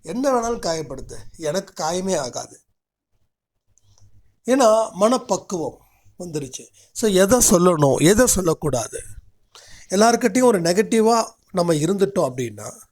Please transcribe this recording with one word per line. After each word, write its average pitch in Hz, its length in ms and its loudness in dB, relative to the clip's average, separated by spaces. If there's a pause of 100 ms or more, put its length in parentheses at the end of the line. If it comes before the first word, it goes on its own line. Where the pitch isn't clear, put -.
என்ன 247 280 2
வேணாலும் 240 240 2
காயப்படுத்து, 143 600 -6 (200)
எனக்கு 165 480 -4
காயமே 185 340 -2
ஆகாது. 123 420 -8 (1800)
ஏன்னா, 226 480 2
மனப்பக்குவம் 190 880 -4 (380)
வந்துருச்சு. 143 480 -12 (260)
So, 220 180 -2
எதை 196 300 4 (100)
சொல்லணும், 165 540 4
எதை 214 220 6
சொல்லக்கூடாது. 156 760 -4 (880)
எல்லார்கிட்டயும் 233 540 2
ஒரு 220 160 4
நெகட்டிவா 220 720 0 (200)
நம்ம 175 220 -2
இருந்துட்டோம் 180 600 -2
அப்படின்னா 110 480 -12 (120)